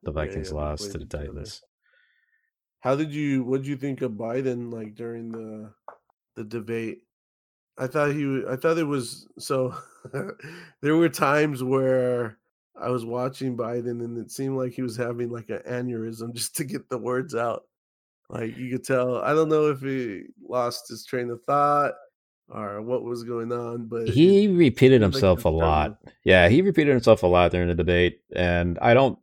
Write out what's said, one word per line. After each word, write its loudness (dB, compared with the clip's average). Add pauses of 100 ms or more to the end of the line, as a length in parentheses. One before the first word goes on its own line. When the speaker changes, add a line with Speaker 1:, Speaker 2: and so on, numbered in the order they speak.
Speaker 1:
the -6
Speaker 2:
Yeah, -
Speaker 1:
Vikings -6
Speaker 2:
yeah, -8
they -4
Speaker 1:
lost -6
Speaker 2:
played -10
Speaker 1:
to -10
the -12
Speaker 2:
each -10
other. -14
Speaker 1:
Titans. -20 (1200)
Speaker 2:
How 0
did -4
you, -2
what'd -4
you -6
think -8
of -6
Biden, -6
like, -12
during -12
the, -14 (640)
the -12
debate? -8 (760)
I -6
thought 0
he -4
w-, -2
I -2
thought 0
it 0
was, -6 (100)
so -2 (540)
<laughs> -18
there 2
were 4
times 0
where 0 (420)
I -4
was -2
watching -6
Biden -6
and -10
it -12
seemed -4
like -4
he -8
was -6
having, -4
like, -12
an -6
aneurysm -8
<laughs> -16
just -8
to -6
get -10
the -6
words -4
out. -4 (680)
Like, -8
you -10
could -6
tell, 0
I 0
don't 2
know 4
if -4
he -6 (240)
lost -4
his -16
train -6
of -10
thought 2 (540)
or -10
what -4
was -8
going -6
on, -8
but -6
it -2
Speaker 1:
He 6
repeated 6
Speaker 2:
seemed 4
like 2
he 8
Speaker 1:
himself 0
Speaker 2:
was -
Speaker 1:
a 4
lot. 2
Speaker 2:
struggling. -20 (260)
Speaker 1:
Yeah, 8
he 6
repeated 4
himself 6
a 2
lot 6
during 0
the 0
debate, 2 (140)
and 0
I 6
don't 4